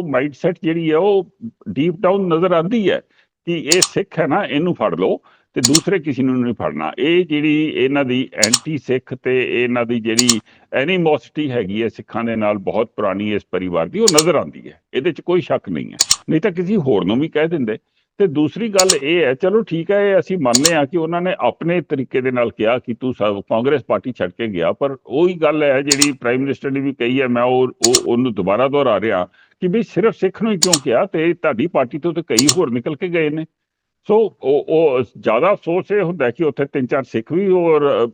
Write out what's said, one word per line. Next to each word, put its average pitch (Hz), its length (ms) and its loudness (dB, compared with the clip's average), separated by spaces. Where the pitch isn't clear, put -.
ਮਾਈਂਡਸੈੱਟ 147 560 -2
ਜਿਹੜੀ 160 280 -2
ਆ 151 80 2
ਉਹ 196 360 0
ਡੀਪ 151 320 -2
ਡਾਊਨ 190 280 2
ਨਜ਼ਰ 170 240 2
ਆਉਂਦੀ 180 380 2
ਹੈ 73 100 0
ਕਿ 170 120 -2
ਇਹ 156 220 2
ਸਿੱਖ - 380 -4
ਹੈ 160 80 0
ਨਾ, 175 180 0
ਇਹਨੂੰ 147 300 -2
ਫੜ 92 260 -2
ਲਓ 143 200 0
ਤੇ 147 60 -2
ਦੂਸਰੇ 165 380 2
ਕਿਸੇ 143 240 -4
ਨੂੰ 131 180 0
ਨਹੀਂ 120 140 -2
ਫੜਨਾ। 78 440 -4
ਇਹ 170 260 2
ਜਿਹੜੀ 151 500 0
ਇਹਨਾਂ 135 300 0
ਦੀ 127 300 -2
ਐਂਟੀ 120 440 -2
ਸਿੱਖ 131 360 -4
ਤੇ 123 500 -2
ਇਹਨਾਂ 120 220 0
ਦੀ 120 140 -2
ਜਿਹੜੀ 113 400 2
ਐਨੀਮੋਸਿਟੀ 151 800 0
ਹੈਗੀ 107 320 -2
ਹੈ 113 60 0
ਸਿੱਖਾਂ 113 360 -8
ਦੇ 113 120 -2
ਨਾਲ 107 220 0
ਬਹੁਤ 95 380 -2
ਪੁਰਾਣੀ 104 380 -2
ਇਸ 98 160 -2
ਪਰਿਵਾਰ 90 360 -2
ਦੀ, 127 120 -6
ਉਹ 226 160 2
ਨਜ਼ਰ 156 200 4
ਆਉਂਦੀ 73 340 -4
ਹੈ, - 120 -20
ਇਹਦੇ 143 180 0
'ਚ - 80 -12
ਕੋਈ 175 200 0
ਸ਼ੱਕ 135 280 -4
ਨਹੀਂ 73 240 -6
ਹੈ, - 40 -20
ਨਹੀਂ 160 100 2
ਤਾਂ 202 120 0
ਕਿਸੇ 180 240 -2
ਹੋਰ 127 280 2
ਨੂੰ 107 160 2
ਵੀ 160 80 -2
ਕਹਿ 156 200 0
ਦਿੰਦੇ। 127 300 -2
ਤੇ 202 80 4
ਦੂਸਰੀ 156 420 -2
ਗੱਲ 190 200 2
ਇਹ 165 220 2
ਹੈ, 131 100 2
ਚਲੋ 190 280 2
ਠੀਕ 165 280 -4
ਹੈ, 202 200 2
ਇਹ 190 80 4
ਅਸੀਂ 185 200 -2
ਮੰਨਦੇ 139 360 2
ਹਾਂ 147 120 2
ਕਿ 135 100 -8
ਉਹਨਾਂ 165 240 -2
ਨੇ 180 180 -2
ਆਪਣੇ 165 420 0
ਤਰੀਕੇ 135 400 -4
ਦੇ 127 100 -2
ਨਾਲ 120 200 -2
ਕਿਹਾ 113 280 0
ਕਿ 117 160 -8
ਤੂੰ 127 200 -6
ਸਾ-, 101 260 -2
ਕਾਂਗਰਸ 123 440 0
ਪਾਰਟੀ 117 340 -2
ਛੱਡ 90 120 -2
ਕੇ 117 160 -6
ਗਿਆ, 90 260 -2
ਪਰ 139 240 -4
ਉਹੀ 175 280 0
ਗੱਲ 156 280 0
ਹੈ 143 200 2
ਜਿਹੜੀ 143 300 2
ਪ੍ਰਾਈਮ 127 280 -2
ਮਿਨਿਸਟਰ 139 300 -4
ਨੇ 135 100 -2
ਵੀ 139 120 -4
ਕਹੀ 123 280 -2
ਹੈ, 131 80 0
ਮੈਂ 120 140 0
ਉਹ, 127 260 4
ਉਹ, 123 60 4
ਉਹਨੂੰ 120 280 0
ਦੁਬਾਰਾ 101 340 0
ਦੁਹਰਾ 131 320 2
ਰਿਹਾ 95 240 0
ਕਿ 185 80 -2
ਵੀ 214 140 0
ਸਿਰਫ 196 340 -2
ਸਿੱਖ - 260 -2
ਨੂੰ 220 100 0
ਹੀ 196 60 -2
ਕਿਉਂ 165 260 2
ਕਿਹਾ 127 220 2
ਤੇ 170 280 0
ਤੁਹਾਡੀ 147 320 -2
ਪਾਰਟੀ 151 320 -2
ਤੋਂ 170 140 -2
ਤੇ 165 100 -4
ਕਈ 147 240 2
ਹੋਰ 165 140 0
ਨਿਕਲ 123 260 -4
ਕੇ 185 120 -6
ਗਏ 165 220 0
ਨੇ। 160 140 -6
ਸੋ 208 340 2
ਉਹ, 135 260 2
ਉਹ 156 340 4
ਜ਼ਿਆਦਾ 117 340 2
ਅਫਸੋਸ 175 400 -2
ਇਹ 208 100 2
ਹੁੰਦਾ 165 280 0
ਕਿ 170 140 -4
ਉੱਥੇ 143 200 0
ਤਿੰਨ 139 220 -2
ਚਾਰ 135 160 0
ਸਿੱਖ 117 300 -6
ਵੀ, 190 160 0
ਉਹ 170 320 4
ਰ-, 120 340 2